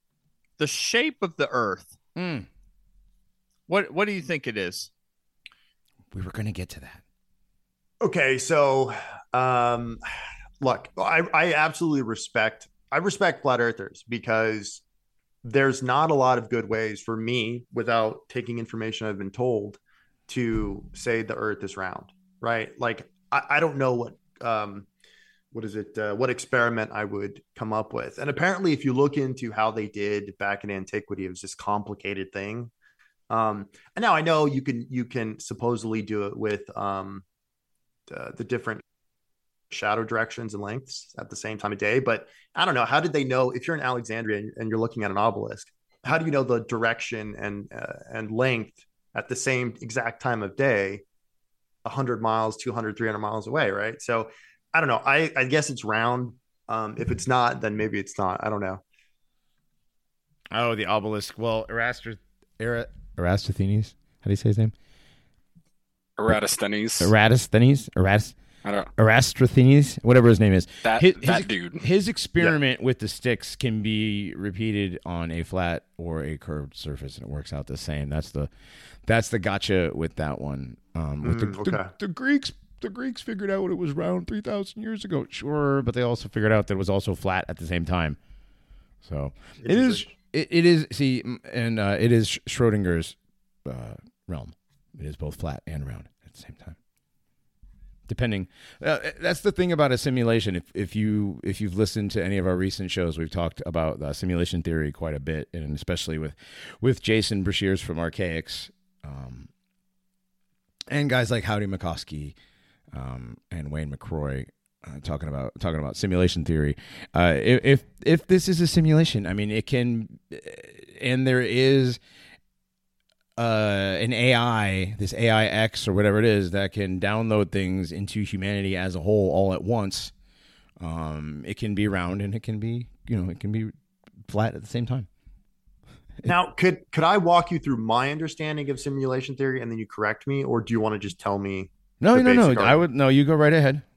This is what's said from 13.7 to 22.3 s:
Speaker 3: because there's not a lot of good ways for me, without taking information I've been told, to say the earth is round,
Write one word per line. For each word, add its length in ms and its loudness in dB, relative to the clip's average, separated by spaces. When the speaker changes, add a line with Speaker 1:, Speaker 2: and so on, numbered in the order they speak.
Speaker 3:
because 720 -2
there's 380 2
not 300 2
a 40 4
lot 220 4
of 120 -6
good 180 -2
ways 340 -4
for 140 -6
me, 480 -4
without 560 0
taking 300 -6
information 480 -6
I've 100 -6
been 140 -8
told, 460 -4
to 540 -4
say 300 -4
the 120 -8
earth 280 -6
is 140 -10
round, 340 -10